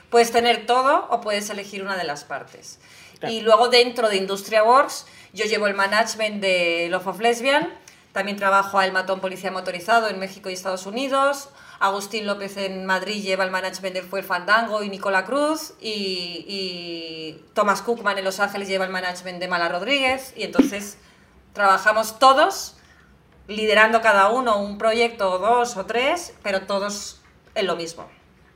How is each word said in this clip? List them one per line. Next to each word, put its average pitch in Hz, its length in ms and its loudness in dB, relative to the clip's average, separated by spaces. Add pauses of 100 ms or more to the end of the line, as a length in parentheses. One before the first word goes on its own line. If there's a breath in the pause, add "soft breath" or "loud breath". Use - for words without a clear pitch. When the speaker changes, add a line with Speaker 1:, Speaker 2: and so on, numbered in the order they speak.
(100)
Speaker 1:
puedes 233 200 6
tener 233 340 2
todo 262 460 4
o 226 100 0
puedes 208 300 -4
elegir 202 320 -10
una 190 140 -6
de 175 80 -4
las 151 200 -6
partes. - 540 -14 (400 soft breath)
Speaker 2:
Claro. - 160 -6
Speaker 1:
Y 220 60 -4
luego 226 280 6
dentro 240 400 4
de 202 80 0
Industria 196 460 0
Works, 247 440 4 (260 soft breath)
yo 208 120 -4
llevo 208 220 0
el 196 80 0
management 208 680 0
de 175 480 0
Love 185 200 -4
of 180 120 -6
Lesbian, 254 480 2 (440 soft breath)
también 202 240 -4
trabajo 196 420 2
a 190 60 4
El 185 80 -2
Matón 190 280 -2
Policía 190 300 -6
Motorizado 190 580 0
en 190 100 -6
México 190 320 -10
y - 20 -6
Estados 185 340 -6
Unidos, 269 640 0 (320 loud breath)
Agustín 202 460 -2
López 202 320 -6
en 190 260 -6
Madrid 190 380 -2
lleva 190 200 0
el 185 80 -2
management 185 440 -6
del 185 100 -6
Fue 196 160 -8
el 185 40 -8
Fandango 208 580 0
y 202 80 -6
Nicola 190 340 -2
Cruz, 294 560 -2
y, 185 680 -8
y 170 960 -10 (100)
Thomas 202 260 2
Cookman 208 380 -2
en 190 60 -4
Los 190 140 -4
Ángeles 196 300 -2
lleva 190 160 0
el 185 60 -6
management 180 500 -6
de 180 80 -6
Mala 170 200 0
Rodríguez, 262 680 -2
y 220 60 -8
entonces 202 560 -2 (560 soft breath)
trabajamos 208 640 2
todos, 277 580 4 (720 soft breath)
liderando 214 520 4
cada 202 300 6
uno 233 280 2
un 202 200 -6
proyecto 220 520 2
o 180 80 0
dos 233 380 2
o 190 100 -6
tres, 277 560 -2
pero 196 200 -2
todos 202 580 -6 (340)
en 202 120 -2
lo 170 100 -2
mismo. 165 320 -12 (480)